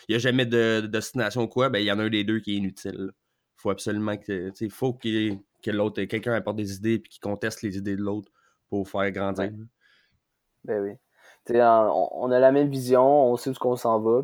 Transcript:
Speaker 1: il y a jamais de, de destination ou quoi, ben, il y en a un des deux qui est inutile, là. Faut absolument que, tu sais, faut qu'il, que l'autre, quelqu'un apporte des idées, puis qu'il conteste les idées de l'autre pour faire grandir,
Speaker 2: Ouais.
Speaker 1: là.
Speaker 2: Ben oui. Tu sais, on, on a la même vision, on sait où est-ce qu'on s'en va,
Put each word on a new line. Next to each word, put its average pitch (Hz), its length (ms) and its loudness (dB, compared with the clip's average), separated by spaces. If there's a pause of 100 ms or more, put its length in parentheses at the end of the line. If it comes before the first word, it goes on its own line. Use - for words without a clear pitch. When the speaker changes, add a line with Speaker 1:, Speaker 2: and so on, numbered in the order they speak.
Speaker 1:
il 107 40 0
y - 20 2
a 117 60 2
jamais 127 260 2
de, 113 360 2
de 107 40 -6
destination 107 560 -4
ou 113 60 -2
quoi, 131 220 0
ben, 104 100 0
il 104 60 0
y 101 60 2
en 101 60 0
a 107 60 0
un 110 40 0
des 107 140 0
deux 110 160 -2
qui 107 160 -6
est 101 40 -2
inutile, 95 380 -6
là. 95 160 -10 (440)
Faut - 140 -4
absolument 104 460 -4
que, 95 340 -6
tu 95 60 -12
sais, 110 120 -6
faut 127 260 -4
qu'il, 110 460 -2 (200)
que 107 120 -6
l'autre, 104 320 -2
quelqu'un 113 300 -4
apporte 104 220 -4
des 98 200 -6
idées, 110 240 0
puis - 100 -20
qu'il - 100 -20
conteste 104 420 -6
les 98 140 -4
idées 98 200 -6
de 101 60 -4
l'autre 101 280 -6 (400)
pour 101 180 -4
faire 101 220 -2
grandir, 98 360 -4
Speaker 2:
Ouais. 104 40 -6
Speaker 1:
là. 107 140 -14 (1000)
Speaker 2:
Ben 107 160 -2
oui. 101 100 -6 (520)
Tu - 80 -4
sais, 120 100 6
on, 107 600 4
on 127 60 0
a 123 80 4
la 131 140 8
même 143 180 2
vision, 127 340 2
on 135 320 4
sait 135 140 -6
où - 20 -2
est-ce 127 60 -12
qu'on 123 180 0
s'en 113 240 0
va, 113 240 2